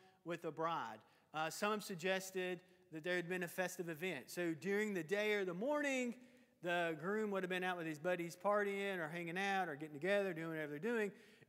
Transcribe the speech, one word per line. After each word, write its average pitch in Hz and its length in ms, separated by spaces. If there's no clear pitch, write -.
with 170 160
the 165 100
bride. 139 480
Uh, 160 160
some 208 220
have 214 100
suggested 185 800
that 160 140
there 180 100
had 175 140
been 180 140
a 175 40
festive 175 400
event. 160 420
So 175 240
during 202 400
the 175 100
day 208 320
or 196 100
the 180 80
morning, 262 640
the 170 380
groom 208 320
would 190 100
have 180 80
been 185 140
out 185 140
with 165 100
his 156 100
buddies 170 380
partying 202 600
or 160 100
hanging 170 300
out 190 320
or 143 60
getting 151 180
together, 190 400
doing 165 160
whatever 156 220
they're 147 80
doing. 214 340